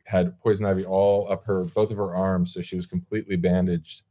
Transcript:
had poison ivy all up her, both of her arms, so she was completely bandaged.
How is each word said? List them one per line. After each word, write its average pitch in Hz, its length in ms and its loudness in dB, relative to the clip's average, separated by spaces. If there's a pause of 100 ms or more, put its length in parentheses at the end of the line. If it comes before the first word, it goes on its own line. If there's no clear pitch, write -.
had 90 360 -2
poison 104 240 0
ivy 95 220 0
all 101 440 2
up 95 140 -4
her, 95 200 0
both 107 260 0
of 101 80 -6
her 92 180 -2
arms, 92 380 0
so 90 80 -6
she - 140 -8
was 90 100 -6
completely 98 500 -4
bandaged. 87 760 0